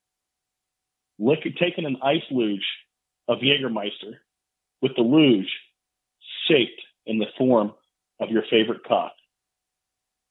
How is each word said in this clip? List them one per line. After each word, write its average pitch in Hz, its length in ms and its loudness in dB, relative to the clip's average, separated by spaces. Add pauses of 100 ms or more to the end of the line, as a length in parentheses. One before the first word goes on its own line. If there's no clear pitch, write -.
(1200)
lick-, 135 240 0 (160)
taking 175 260 -8
an 135 160 -6
ice 147 300 -2
luge 107 340 -2 (600)
of 117 120 -2
Jägermeister 117 760 -4 (680)
with 131 140 0
the 123 60 2
luge 120 480 6 (1000)
shaped 139 340 2 (240)
in 110 140 -2
the 104 60 -2 (120)
form 117 360 2 (480)
of 104 80 -6
your 110 200 0
favorite 110 380 2
cock. 87 240 0 (1200)